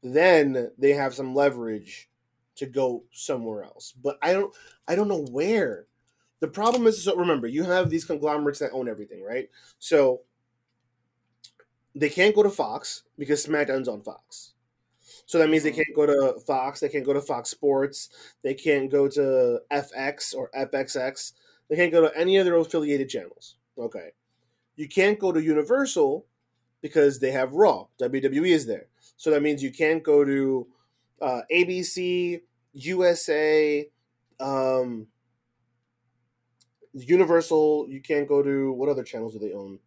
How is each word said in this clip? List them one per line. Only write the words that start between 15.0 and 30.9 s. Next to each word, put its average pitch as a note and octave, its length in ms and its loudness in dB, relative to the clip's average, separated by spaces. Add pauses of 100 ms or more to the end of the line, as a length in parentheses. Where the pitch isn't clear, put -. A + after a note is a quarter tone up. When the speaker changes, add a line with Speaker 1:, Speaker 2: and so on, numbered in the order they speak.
Speaker 1:
So E3+ 120 -2
that D#3 120 4
means D#3 120 2
they D3+ 80 0
Speaker 2:
Mm-hmm. - 60 -8
Speaker 1:
can't D#3 180 -4
go D3+ 120 4
to C#3 340 2
Fox, C3+ 400 -4
they D3 80 -2
can't C#3+ 160 -4
go C#3 80 -2
to C#3 80 0
Fox B2+ 300 -8
Sports, C#3 580 -2 (340)
they C3+ 120 -4
can't C#3 360 -2
go C#3 180 2
to C3 520 0 (100)
F C#3+ 240 -4
X C3+ 400 -8
or C3 180 -8
F C3+ 220 -6
X C3+ 220 -6
X. C3+ 380 -8 (340)
They D#3 80 -2
can't E3+ 160 2
go E3 80 6
to D3+ 160 4
any F#3 220 2
other F3+ 180 4
affiliated D3 520 0
channels. - 480 -12 (220)
Okay. G#2+ 320 -10 (640)
You D3+ 140 -12
can't G3+ 300 2
go F#3+ 120 0
to D#3+ 100 2
Universal D#3 840 2 (540)
because C#3+ 400 2
they C3 100 0
have C3+ 220 -2
Raw. D3+ 340 4 (120)
W C3 240 -2
W C#3 220 0
E F3+ 80 4
is D3 140 2
there. G#2 200 -8 (300)
So - 140 -2
that D3 120 4
means D3 200 0
you C3+ 80 -4
can't D#3+ 320 0
go D3 220 6
to, C3+ 420 0 (540)